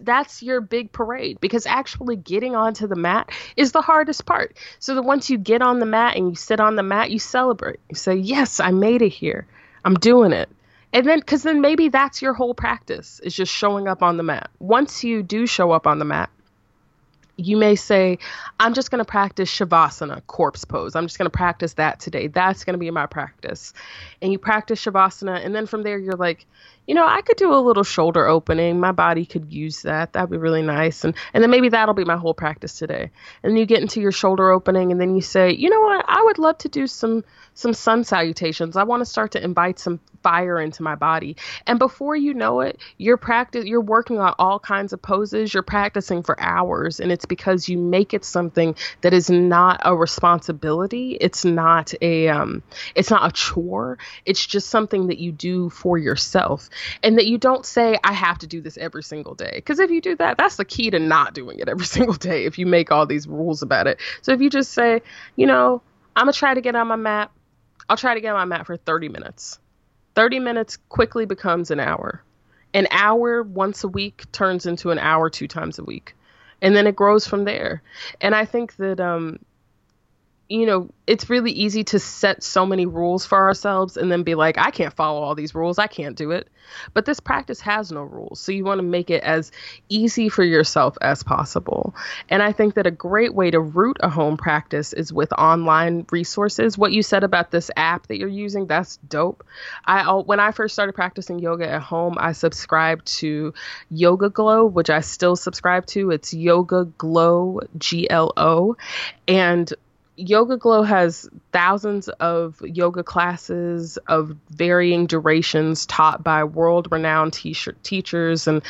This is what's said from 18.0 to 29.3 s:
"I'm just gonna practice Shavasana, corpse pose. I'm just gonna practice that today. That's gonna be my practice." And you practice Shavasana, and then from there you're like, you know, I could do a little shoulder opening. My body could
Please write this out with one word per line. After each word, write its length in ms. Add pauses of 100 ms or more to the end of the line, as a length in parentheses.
"I'm 140
just 160
gonna 160
practice 440
Shavasana, 760
corpse 400
pose. 300
I'm 100
just 120
gonna 120
practice 440
that 260
today. 280
That's 360
gonna 160
be 100
my 160
practice." 680 (480)
And 100
you 80
practice 440
Shavasana, 640
and 80
then 140
from 160
there 160
you're 160
like, 320 (400)
you 80
know, 100
I 160
could 160
do 160
a 60
little 240
shoulder 440
opening. 520
My 120
body 340
could 260